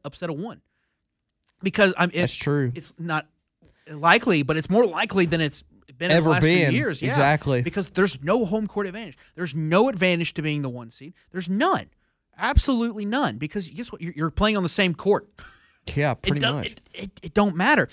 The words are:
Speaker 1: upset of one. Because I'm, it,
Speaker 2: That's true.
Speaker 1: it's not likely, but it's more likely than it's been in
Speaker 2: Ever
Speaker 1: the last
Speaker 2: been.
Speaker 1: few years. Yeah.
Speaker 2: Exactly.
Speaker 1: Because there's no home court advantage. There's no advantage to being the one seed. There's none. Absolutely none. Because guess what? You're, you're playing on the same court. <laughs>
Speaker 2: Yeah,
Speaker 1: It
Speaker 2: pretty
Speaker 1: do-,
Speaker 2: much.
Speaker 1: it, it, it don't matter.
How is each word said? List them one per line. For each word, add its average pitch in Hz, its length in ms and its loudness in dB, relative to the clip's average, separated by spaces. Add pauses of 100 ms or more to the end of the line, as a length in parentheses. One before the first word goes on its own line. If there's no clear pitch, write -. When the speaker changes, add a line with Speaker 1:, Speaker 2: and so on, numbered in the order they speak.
Speaker 1:
upset 147 240 -10
of 156 80 -6
one. 202 240 -10 (1040)
Because 190 340 2
I'm, 175 140 2
it, - 100 -8
Speaker 2:
That's 175 140 -2
true. 143 400 -2
Speaker 1:
it's - 240 -16
not 165 280 -6 (640)
likely, 170 520 4
but 151 140 -2
it's 160 140 -4
more 220 160 4
likely 190 380 0
than 165 160 0
it's 147 240 -4 (320)
been 170 140 -2
in 165 80 6
Speaker 2:
Ever 165 60 4
Speaker 1:
the 160 60 4
last 143 120 4
Speaker 2:
been. 165 280 4
Speaker 1:
few - 80 2
years. 269 240 -4
Yeah. - 80 -2
Speaker 2:
Exactly. 143 520 2
Speaker 1:
Because 190 280 -4
there's 185 320 -2
no 214 220 0
home 208 220 -2
court 202 200 -6
advantage. 190 300 -14 (180)
There's 160 200 -8
no 165 340 4
advantage 180 460 0
to 160 80 -6
being 147 200 -2
the 139 60 -6
one 120 220 -12
seed. 147 240 -20 (180)
There's 175 160 -8
none. 277 380 0 (500)
Absolutely 233 680 0
none. 208 320 -2
Because 160 280 -8
guess 185 240 -14
what? 143 120 -16
You're, 165 120 -8
you're 156 160 -2
playing 208 260 2
on 196 60 0
the 175 60 0
same 185 260 0
court. 190 340 0 (100)
<laughs> - 40 -20 (520)
Speaker 2:
Yeah, 143 180 0
Speaker 1:
It - 80 -8
Speaker 2:
pretty 147 200 -2
Speaker 1:
do-, 220 120 0
Speaker 2:
much. 143 140 -6
Speaker 1:
it, - 160 -18 (100)
it, 190 180 -12 (120)
it 165 120 -14
don't 208 220 2
matter. 185 360 2